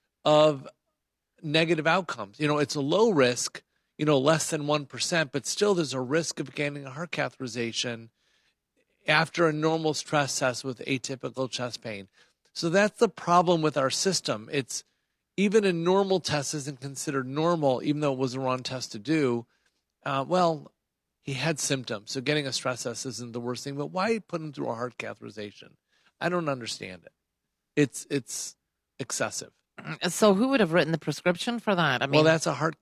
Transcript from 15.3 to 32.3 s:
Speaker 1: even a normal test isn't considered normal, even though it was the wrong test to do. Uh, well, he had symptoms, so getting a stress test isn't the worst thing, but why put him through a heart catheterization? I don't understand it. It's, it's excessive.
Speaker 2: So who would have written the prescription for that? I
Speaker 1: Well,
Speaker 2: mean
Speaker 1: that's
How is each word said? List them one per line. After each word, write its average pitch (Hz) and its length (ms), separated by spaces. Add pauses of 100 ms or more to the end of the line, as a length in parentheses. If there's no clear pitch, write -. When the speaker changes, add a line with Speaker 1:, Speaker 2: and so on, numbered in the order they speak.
Speaker 1:
even 202 280
a 185 80
normal 185 460
test 147 340
isn't 143 280
considered 135 460
normal, 147 560
even 147 180
though 143 120
it 127 60
was 131 140
the 131 60
wrong 127 220
test 131 300
to 110 80
do. 123 480 (580)
Uh, 135 220
well, 165 440 (520)
he 139 100
had 143 260
symptoms, 117 520
so 135 100
getting 147 240
a 131 80
stress 127 300
test 117 220
isn't 120 280
the 123 60
worst 120 240
thing, 139 120
but 147 120
why 196 320
put 170 200
him 156 140
through 135 160
a 117 60
heart 120 220
catheterization? 107 720 (500)
I 175 80
don't 175 180
understand 104 560
it. - 100 (640)
It's, - 360
it's - 440 (440)
excessive. - 520 (560)
Speaker 2:
So 202 280
who 247 140
would 269 100
have 170 120
written 160 200
the 160 80
prescription 180 600
for 208 160
that? 147 260
I 135 40
Speaker 1:
Well, 147 140
Speaker 2:
mean 156 60
Speaker 1:
that's 160 200